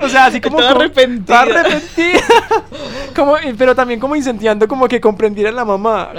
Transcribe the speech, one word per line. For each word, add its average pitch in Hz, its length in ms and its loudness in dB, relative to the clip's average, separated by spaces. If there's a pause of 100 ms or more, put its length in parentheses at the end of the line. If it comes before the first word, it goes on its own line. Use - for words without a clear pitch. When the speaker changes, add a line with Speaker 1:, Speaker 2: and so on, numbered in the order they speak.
Speaker 1:
o 277 80 -2
sea, 262 160 6
así 247 160 0
Speaker 2:
<laughs> - 0 -
Speaker 1:
como - 160 -2
Speaker 2:
Toda 247 160 2
Speaker 1:
como 254 80 2
Speaker 2:
arrepentida. 269 640 2
Speaker 1:
toda 392 160 2
arrepentida, 330 580 0 (460)
<laughs> 262 500 -14
como, 294 220 2
eh, 294 200 -6
pero 254 160 4
también 247 280 -2
como 277 160 -4
incentivando 220 500 0
como 262 220 0
que 247 100 0
comprendieran 214 560 0
la 247 80 -6
mamá, 208 560 -2